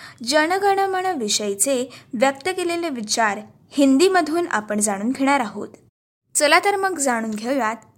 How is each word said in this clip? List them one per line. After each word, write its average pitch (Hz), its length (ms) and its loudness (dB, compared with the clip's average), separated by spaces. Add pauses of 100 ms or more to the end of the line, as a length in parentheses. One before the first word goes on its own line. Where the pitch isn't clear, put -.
(240)
जन 302 280 2
गण 392 280 2
मन 381 260 0
विषयीचे 254 840 -2 (240)
व्यक्त 269 360 0
केलेले 339 400 -2
विचार 220 500 -2 (320)
हिंदीमधून 320 760 4
आपण 214 320 -4
जाणून 208 320 -2
घेणार 277 280 2
आहोत. 208 300 -6 (680)
चला 302 240 4
तर 403 160 2
मग 381 240 -2
जाणून 233 320 -2
घेऊयात 226 440 -2 (220)